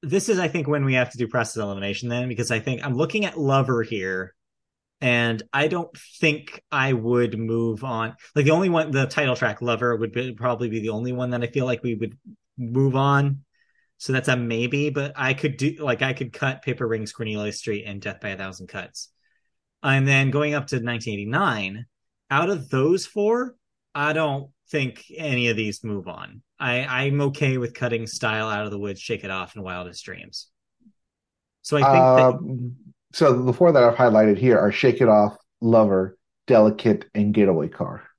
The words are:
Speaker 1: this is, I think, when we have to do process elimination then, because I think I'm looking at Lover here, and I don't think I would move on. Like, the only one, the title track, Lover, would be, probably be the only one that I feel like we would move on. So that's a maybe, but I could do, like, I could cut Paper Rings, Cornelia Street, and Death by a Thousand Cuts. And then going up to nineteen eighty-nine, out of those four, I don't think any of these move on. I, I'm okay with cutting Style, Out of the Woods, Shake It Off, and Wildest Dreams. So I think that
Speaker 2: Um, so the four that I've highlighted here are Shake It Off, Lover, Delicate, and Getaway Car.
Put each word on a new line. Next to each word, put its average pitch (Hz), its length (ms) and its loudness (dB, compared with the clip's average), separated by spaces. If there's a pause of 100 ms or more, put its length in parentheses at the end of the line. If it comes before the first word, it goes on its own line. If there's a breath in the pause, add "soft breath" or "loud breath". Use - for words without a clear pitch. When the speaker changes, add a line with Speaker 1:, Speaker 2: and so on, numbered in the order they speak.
Speaker 1:
this 180 280 -2
is, 190 100 2
I 170 80 0
think, 147 200 -2
when 143 180 0
we 135 80 2
have 127 180 2
to 120 60 -18
do 117 100 -2
process 117 340 -4
elimination 101 480 -6
then, 123 200 -4
because 113 220 -4
I 113 80 0
think 123 240 -6
I'm 135 120 -4
looking 196 300 -2
at 165 120 -8
Lover 135 460 2
here, 92 500 -6 (680)
and 117 400 0 (100)
I 143 160 0
don't 170 280 -6 (240)
think 151 520 -2
I 135 220 0
would 117 440 0
move 113 460 -4
on. 113 320 -6 (200 soft breath)
Like, 147 100 2
the 156 60 6
only 180 180 2
one, 160 220 0
the 135 160 2
title 135 280 0
track, 110 260 -4
Lover, 120 340 0
would 107 180 -4
be, 123 200 -6
probably 117 360 -4
be 110 100 -4
the 107 100 -6
only 113 220 -6
one 123 200 -4
that 120 120 -4
I 117 40 -4
feel 131 180 -2
like 123 180 -4
we 120 120 -4
would 104 220 -8 (400)
move 127 380 0
on. 139 480 0 (540)
So - 160 -6
that's 131 160 -2
a 127 80 2
maybe, 123 520 -2
but 139 280 -4
I 135 160 -2
could 139 240 -4
do, 156 220 -2
like, 131 220 -2
I 135 120 -2
could 123 180 -8
cut 135 300 -6
Paper 117 260 -6
Rings, 110 240 -4
Cornelia 107 400 -6
Street, 104 340 -8
and 101 160 -12
Death 98 200 -10
by 107 80 -8
a 95 80 -8
Thousand 92 300 -12
Cuts. - 420 -14 (720)
And 135 240 2
then 135 240 2
going 147 220 0
up 143 140 -4
to 131 120 -4
nineteen 117 360 -6
eighty-nine, 110 680 -4 (440)
out 160 200 0
of 151 200 -6
those 151 360 2
four, 233 500 -2 (380)
I 147 200 -2
don't 143 380 -2 (180)
think 135 340 -4 (140)
any 131 320 -2
of 110 80 0
these 107 260 -6
move 101 240 -8
on. 92 340 -16 (180)
I, 127 220 -2 (240)
I'm 143 160 0
okay 139 360 0
with 117 160 -4
cutting 117 320 -4
Style, 110 440 -4
Out 104 160 -4
of 101 60 -8
the 104 60 -8
Woods, 101 240 -8
Shake 107 220 -8
It 98 80 -10
Off, 92 240 -8
and 101 80 -12
Wildest 90 420 -10
Dreams. - 420 -16 (1120)
So - 160 -2
I 139 40 2
think 135 120 6
that 127 420 8
Speaker 2:
Um, 123 400 -8 (380)
so 127 300 4
the 123 100 2
four 170 180 6
that 143 120 6
I've 117 120 6
highlighted 107 420 6
here 117 220 6
are 101 120 4
Shake 120 300 2
It 117 80 6
Off, 104 280 4 (240)
Lover, 104 560 4 (280)
Delicate, 107 600 4 (100)
and 104 180 2
Getaway 90 360 4
Car. - 340 -10 (160)